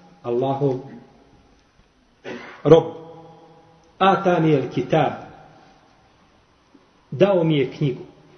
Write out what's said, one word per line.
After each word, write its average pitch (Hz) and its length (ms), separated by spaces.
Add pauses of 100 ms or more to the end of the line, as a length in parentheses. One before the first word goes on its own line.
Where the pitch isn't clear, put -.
(220)
Allahov 131 580 (1800)
rob. 156 200 (1120)
"Atani 180 540
el 127 220
kitab." 156 380 (2000)
Dao 180 340
mi 160 140
je 131 120
knjigu. - 320 (360)